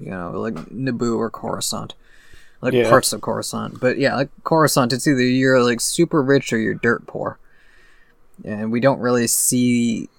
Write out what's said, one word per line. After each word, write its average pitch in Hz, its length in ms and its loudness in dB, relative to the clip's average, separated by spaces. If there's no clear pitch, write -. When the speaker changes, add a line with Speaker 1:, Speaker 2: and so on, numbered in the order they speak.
Speaker 1:
you - 100 -12
know, 180 220 -8
like 107 220 -6
Naboo 120 480 -2
or 113 120 -2
Coruscant. 107 640 -8
Like, 127 100 0
Speaker 2:
Yeah. 117 160 4
Speaker 1:
parts 120 240 4
of 104 80 -6
Coruscant. 113 600 -8
But, 127 180 0
yeah, 123 180 0
like, 139 140 -2
Coruscant, 143 520 2
it's 123 120 -4
either 139 140 4
you're, 127 420 4
like, 120 180 2
super 165 420 0
rich 135 320 2
or 113 40 0
you're 110 160 0
dirt - 320 0
poor. - 320 -8
And 107 280 -6
we 120 80 0
don't 135 180 4
really 123 280 2
see, 120 840 0